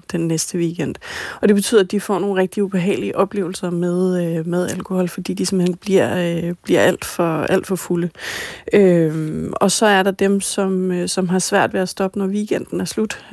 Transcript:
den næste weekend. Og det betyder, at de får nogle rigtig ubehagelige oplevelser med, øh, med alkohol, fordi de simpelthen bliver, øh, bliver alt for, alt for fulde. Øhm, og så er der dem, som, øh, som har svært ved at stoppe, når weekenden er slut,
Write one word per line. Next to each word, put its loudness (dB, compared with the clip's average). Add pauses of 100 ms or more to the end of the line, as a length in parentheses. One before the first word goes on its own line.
(120)
den -2
næste -2
weekend. -2 (460)
Og 4
det 6
betyder, 4
at 2
de 0
får -2
nogle 2
rigtig 0
ubehagelige 0
oplevelser -2
med, 0 (140)
øh, -4
med 0
alkohol, -2
fordi -6
de -2
simpelthen 2
bliver, 0
øh, -4 (100)
bliver 4
alt 2
for, -2
alt 0
for -2
fulde. -2 (640)
Øhm, 2
og 2
så 2
er 6
der 0
dem, 2
som, -2
øh, -2
som -2
har 2
svært 2
ved 0
at 0
stoppe, -4
når 0
weekenden -2
er -2
slut, -4